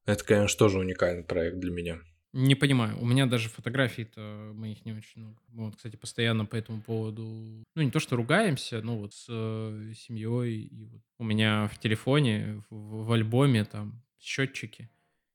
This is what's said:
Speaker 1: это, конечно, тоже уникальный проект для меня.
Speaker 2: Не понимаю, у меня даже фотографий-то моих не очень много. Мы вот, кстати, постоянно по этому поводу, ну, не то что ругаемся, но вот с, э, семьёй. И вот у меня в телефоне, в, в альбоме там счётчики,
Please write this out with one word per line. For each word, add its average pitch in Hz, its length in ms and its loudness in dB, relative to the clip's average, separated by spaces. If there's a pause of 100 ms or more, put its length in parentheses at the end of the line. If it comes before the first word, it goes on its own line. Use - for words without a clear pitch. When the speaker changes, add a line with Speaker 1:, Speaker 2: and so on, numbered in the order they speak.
Speaker 1:
это, 104 180 0
конечно, 104 340 4
тоже 101 200 6
уникальный 90 460 0
проект 87 340 -2
для 90 120 -4
меня. 85 280 -6 (360)
Speaker 2:
Не 135 200 6
понимаю, 127 440 4
у 117 60 -4
меня 127 220 4
даже 113 240 0
фотографий-то 110 1040 -6
моих 107 320 -10
не 113 80 -8
очень 107 260 -16
много. 110 160 -18 (120)
Мы 113 180 -8
вот, 104 100 -10
кстати, 110 200 -14
постоянно 113 500 0
по 117 100 -6
этому 110 240 -6
поводу, 110 840 -8 (120)
ну, 160 80 0
не 135 80 4
то 151 100 0
что - 160 -2
ругаемся, 135 640 2
но 113 160 -4
вот 101 160 -8
с, - 160 -20
э, 110 640 -6
семьёй. 117 600 -4
И 110 320 -12
вот 110 160 -20 (160)
у 117 60 -6
меня 107 460 4
в - 80 -14
телефоне, 107 920 2
в, 110 340 -10
в 113 80 0
альбоме 117 540 6
там 107 360 -10 (160)
счётчики, - 680 -6 (460)